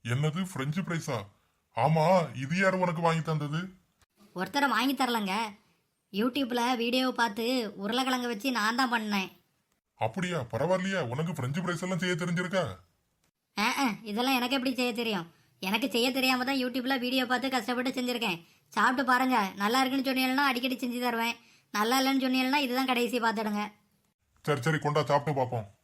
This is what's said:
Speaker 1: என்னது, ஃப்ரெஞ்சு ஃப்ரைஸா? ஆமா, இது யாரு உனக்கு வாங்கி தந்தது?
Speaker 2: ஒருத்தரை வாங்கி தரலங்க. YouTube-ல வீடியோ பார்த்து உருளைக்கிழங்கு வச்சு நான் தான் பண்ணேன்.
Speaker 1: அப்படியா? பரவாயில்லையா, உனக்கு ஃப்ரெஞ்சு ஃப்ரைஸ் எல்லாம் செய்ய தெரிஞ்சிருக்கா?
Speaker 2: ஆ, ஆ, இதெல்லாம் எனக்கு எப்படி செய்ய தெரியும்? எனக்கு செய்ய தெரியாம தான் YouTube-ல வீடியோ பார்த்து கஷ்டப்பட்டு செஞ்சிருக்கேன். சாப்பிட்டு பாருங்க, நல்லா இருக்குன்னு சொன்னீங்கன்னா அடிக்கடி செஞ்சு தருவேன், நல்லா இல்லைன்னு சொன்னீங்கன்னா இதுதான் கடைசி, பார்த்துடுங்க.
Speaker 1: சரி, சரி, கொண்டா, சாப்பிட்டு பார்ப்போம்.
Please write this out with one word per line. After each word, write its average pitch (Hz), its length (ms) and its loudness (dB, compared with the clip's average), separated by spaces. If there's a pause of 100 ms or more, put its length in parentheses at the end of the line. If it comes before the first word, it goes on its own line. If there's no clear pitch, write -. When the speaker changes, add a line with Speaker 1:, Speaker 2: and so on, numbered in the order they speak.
Speaker 1:
என்னது, 147 360 0 (120)
ஃப்ரெஞ்சு 147 340 -2
ஃப்ரைஸா? 156 320 -2 (580)
ஆமா, 156 300 6 (360)
இது 147 200 -2
யாரு 185 220 4
உனக்கு 170 220 0
வாங்கி 160 200 4
தந்தது? 156 340 -2 (800)
Speaker 2:
ஒருத்தரை 277 320 0
வாங்கி 247 240 2
தரலங்க. 226 380 0 (800)
YouTube-ல 240 480 0 (200)
வீடியோ 247 260 0 (140)
பார்த்து 226 240 0 (380)
உருளைக்கிழங்கு 247 500 0
வச்சு 220 240 -4
நான் 226 240 2
தான் 247 140 2
பண்ணேன். 208 360 -2 (760)
Speaker 1:
அப்படியா? 175 340 -2 (120)
பரவாயில்லையா, 180 480 0 (120)
உனக்கு 165 240 -4
ஃப்ரெஞ்சு 139 260 -4
ஃப்ரைஸ் 175 240 -4
எல்லாம் 180 160 -2
செய்ய 180 200 0
தெரிஞ்சிருக்கா? 175 420 0 (920)
Speaker 2:
ஆ, 214 120 2 (160)
ஆ, - 20 2 (240)
இதெல்லாம் 247 300 0
எனக்கு 247 180 0
எப்படி 254 220 -2
செய்ய 247 200 0
தெரியும்? 202 280 -4 (400)
எனக்கு 220 260 0
செய்ய 240 140 2 (100)
தெரியாம 254 320 2
தான் 277 120 0
YouTube-ல 254 420 -2
வீடியோ 254 280 0
பார்த்து 254 240 -2
கஷ்டப்பட்டு 247 420 -2
செஞ்சிருக்கேன். 233 400 -2 (380)
சாப்பிட்டு 247 340 2
பாருங்க, 254 280 4 (240)
நல்லா 233 180 2
இருக்குன்னு 262 300 0
சொன்னீங்கன்னா 262 400 2
அடிக்கடி 254 280 -2
செஞ்சு 247 280 -4
தருவேன், 233 300 -2 (420)
நல்லா 233 220 2
இல்லைன்னு 269 260 2
சொன்னீங்கன்னா 262 400 2
இதுதான் 254 260 0
கடைசி, 240 340 0
பார்த்துடுங்க. 208 380 0 (800)
Speaker 1:
சரி, 143 220 0
சரி, 156 200 0
கொண்டா, 147 240 2
சாப்பிட்டு 143 300 2
பார்ப்போம். 120 260 -2 (180)